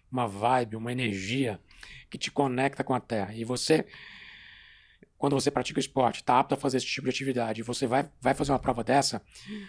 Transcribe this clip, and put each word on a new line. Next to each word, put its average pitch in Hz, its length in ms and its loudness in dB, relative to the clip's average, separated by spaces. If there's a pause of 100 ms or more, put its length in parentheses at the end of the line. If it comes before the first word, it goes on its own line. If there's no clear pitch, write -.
(120)
uma 123 160 2
vibe, 113 480 2
uma 113 160 -6
energia 113 680 -2 (520)
que - 80 -10
te - 120 -6
conecta 135 540 0
com 131 100 0
a 123 60 0
terra. 104 340 -4
E 113 100 -6
você, 123 420 2 (1300)
quando 143 180 2
você 131 160 2
pratica 131 280 -2
o - 20 2
esporte, 127 420 0
tá 123 160 6
apto 139 160 2
a - 40 2
fazer 131 180 0
esse 120 100 -2
tipo 135 200 -4
de 127 40 2
atividade, 120 520 -2
você 120 240 -2
vai, 131 220 2 (120)
vai 131 140 4
fazer 139 180 0
uma 127 60 4
prova 117 260 -2
dessa, 131 380 2 (460)